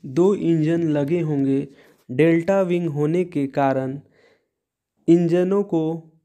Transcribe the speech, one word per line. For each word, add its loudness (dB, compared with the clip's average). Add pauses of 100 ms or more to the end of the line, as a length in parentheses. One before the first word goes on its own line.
दो 2
इंजन 0
लगे 0
होंगे, -2 (420)
डेल्टा 2
विंग -2
होने -2
के -4
कारण -2 (1080)
इंजनों 2
को -2 (420)